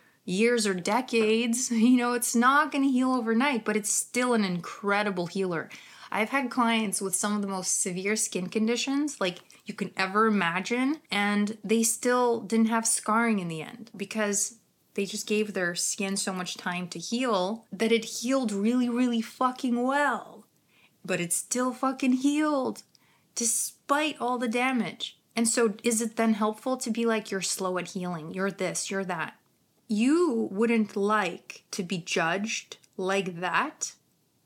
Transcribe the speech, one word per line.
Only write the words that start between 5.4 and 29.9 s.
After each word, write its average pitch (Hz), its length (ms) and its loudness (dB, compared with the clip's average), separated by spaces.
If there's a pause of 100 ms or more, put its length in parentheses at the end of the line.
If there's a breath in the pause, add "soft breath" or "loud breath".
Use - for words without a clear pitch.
I've 220 180 0
had 262 220 -2
clients 226 500 0
with 190 140 -4
some 208 200 0
of 208 60 0
the 202 60 -2
most 190 340 -2
severe 190 340 -2
skin 185 340 -2
conditions, 240 720 0
like, 180 180 -2 (260 loud breath)
you 208 80 -10
can - 220 -4
ever 196 300 2
imagine, 214 720 2 (120)
and 208 540 0
they 220 200 2
still 247 580 2
didn't 226 260 2
have 226 180 0
scarring 220 540 2
in 175 80 -4
the 160 140 -6
end - 340 -14
because 202 600 -2 (400)
they 202 100 -2
just - 220 -10
gave 208 260 0
their 175 220 -2
skin 196 420 -2
so 196 160 -2
much 180 240 -6
time 180 320 -6
to 170 100 -10
heal 220 720 0
that 214 200 0
it 226 120 2
healed 247 480 -2
really, 240 380 2
really 240 320 2
fucking 254 600 -2
well. 262 640 -2 (600 soft breath)
But 170 160 -2
it 175 100 -2
still 254 400 -2
fucking 262 420 0
healed 285 720 0 (520 soft breath)
despite 285 840 -2
all 247 180 -2
the 247 100 -2
damage. 240 720 -2 (180)
And 233 120 2
so 226 360 2
is 233 180 2
it 226 160 -4
then 226 160 4
helpful 220 440 -2
to 254 140 -4
be 233 140 -2
like, 220 260 0
"You're 190 100 -4
slow 185 360 -2
at 175 120 -6
healing, 180 440 -6
you're 190 180 -2
this, 185 400 -4
you're 196 140 -2
that"? 165 320 -6 (500)
You 240 640 2